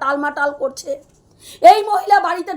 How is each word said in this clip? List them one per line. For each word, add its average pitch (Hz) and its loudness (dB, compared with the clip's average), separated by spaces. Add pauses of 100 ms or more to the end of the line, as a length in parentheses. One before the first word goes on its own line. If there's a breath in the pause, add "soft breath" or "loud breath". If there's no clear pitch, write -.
টালমাটাল 285 -4 (100)
করছে। 269 -8 (800 loud breath)
এই 427 2 (100)
মহিলা 403 0
বাড়িতে 349 -6